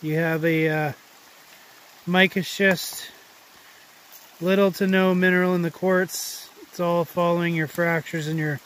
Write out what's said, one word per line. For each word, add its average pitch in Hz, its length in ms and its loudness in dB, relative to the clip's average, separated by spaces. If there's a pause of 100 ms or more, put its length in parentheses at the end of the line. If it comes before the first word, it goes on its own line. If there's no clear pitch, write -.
You 156 140 -2
have 165 280 0
a, 160 240 2
uh, 151 220 -2 (1120)
mica 185 380 2
schist, - 640 -2 (1300)
little 190 340 2
to 202 120 -2
no 190 300 4
mineral 180 400 4
in 175 80 0
the 165 80 -2
quartz. - 800 -2 (140)
It's - 160 -20
all 170 260 0
following 170 500 0
your 160 120 -2
fractures 165 600 -4
in 160 100 -4
your 151 280 -4